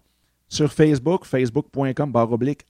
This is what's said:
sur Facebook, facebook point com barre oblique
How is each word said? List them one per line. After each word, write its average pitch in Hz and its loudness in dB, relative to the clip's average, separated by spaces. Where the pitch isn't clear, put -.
sur 151 -2
Facebook, 156 2
facebook 127 -2
point 135 -4
com 143 -4
barre 117 0
oblique 123 -2